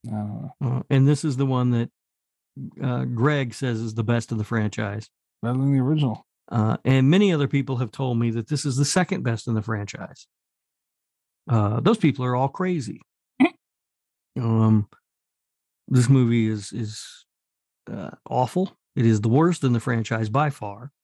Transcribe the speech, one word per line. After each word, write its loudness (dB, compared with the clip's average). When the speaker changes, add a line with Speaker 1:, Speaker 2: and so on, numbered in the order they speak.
Speaker 1:
I -8
don't -6
know. -12
Speaker 2:
Uh, -6
and 6
this 2
is -2
the 0
one 2
that, 0
uh, -2
Greg 0
says -4
is -6
the -2
best -2
of -4
the -4
franchise. -4
Speaker 1:
Better -2
than 2
the 2
original. 0
Speaker 2:
Uh, 2
and 4
many 4
other 0
people -2
have -4
told -2
me 0
that -6
this -4
is -2
the 2
second 0
best -4
in -2
the -2
franchise. -10
Uh, 2
those 2
people 2
are 0
all 0
crazy. -6
Speaker 1:
<laughs> 6
Speaker 2:
Um, 4
this 4
movie 4
is, -6
is, -12
uh, -12
awful. -2
It 0
is 4
the -2
worst 2
in 2
the 0
franchise -4
by 0
far. -14